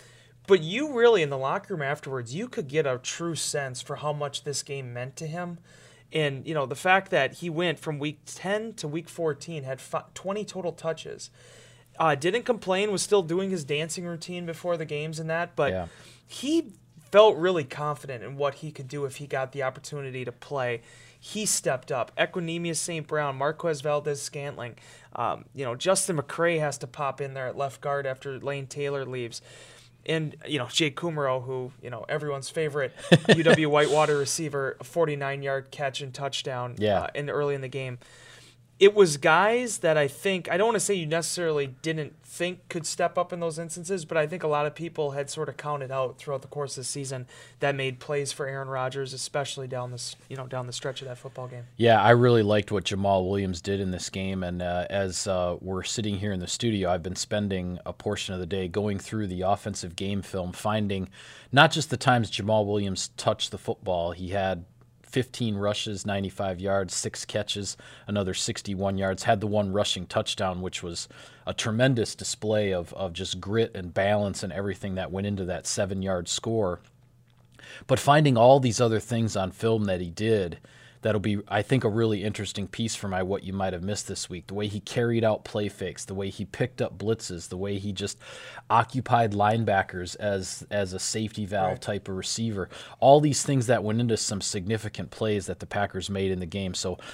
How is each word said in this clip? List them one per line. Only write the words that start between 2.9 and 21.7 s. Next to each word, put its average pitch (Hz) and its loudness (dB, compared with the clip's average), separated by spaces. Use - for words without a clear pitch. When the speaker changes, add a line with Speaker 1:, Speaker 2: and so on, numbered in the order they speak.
Speaker 1:
true 170 -6
sense 135 -4
for 143 -8
how 147 -2
much 147 -4
this 143 -4
game 135 -8
meant 127 -8
to 160 -8
him. 175 -8
And, 143 0
you 170 -4
know, 143 0
the 135 -4
fact 190 2
that 135 2
he 175 -8
went 160 0
from 151 -6
week 147 -6
ten 214 -4
to 160 -8
week 160 -6
fourteen, 160 -4
had 131 -6
fi-, - -8
twenty 202 -6
total 175 -6
touches. 160 -8
Uh, 160 4
didn't 180 0
complain, 202 2
was 180 0
still 202 4
doing 180 0
his 175 -2
dancing 156 -4
routine 175 -8
before 170 -2
the 160 -4
games 156 -6
and 160 -4
that, 170 -2
but 143 2
Speaker 2:
Yeah. 90 -2
Speaker 1:
he 302 0
felt 202 10
really 170 2
confident 147 -6
in 135 -12
what 139 -2
he 156 -12
could 135 -12
do 143 -6
if 127 -10
he 147 -12
got 131 -4
the 139 -6
opportunity 131 -8
to 120 -8
play. 123 -4
He - -6
stepped - 0